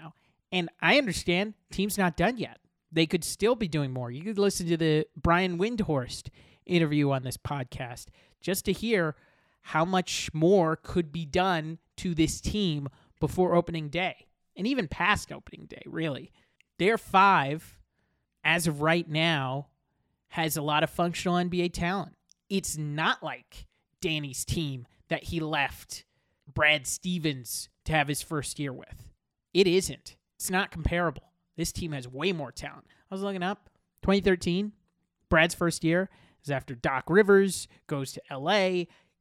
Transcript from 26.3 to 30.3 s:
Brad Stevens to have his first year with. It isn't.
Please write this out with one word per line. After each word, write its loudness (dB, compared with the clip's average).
Brad 4
Stevens -6
to -2
have 2
his -4
first -6
year -6
with. -18
It 6
isn't. 0